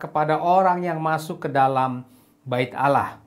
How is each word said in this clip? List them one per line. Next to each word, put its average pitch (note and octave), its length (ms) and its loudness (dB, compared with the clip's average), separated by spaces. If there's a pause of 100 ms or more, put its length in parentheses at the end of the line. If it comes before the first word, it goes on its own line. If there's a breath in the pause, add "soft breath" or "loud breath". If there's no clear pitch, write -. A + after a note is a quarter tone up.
kepada D#3 400 0
orang F3+ 420 2
yang E3 140 -4
masuk D#3 480 -4
ke - 20 -6
dalam C3 540 0 (420 soft breath)
bait B2+ 300 -4
Allah. C3 540 0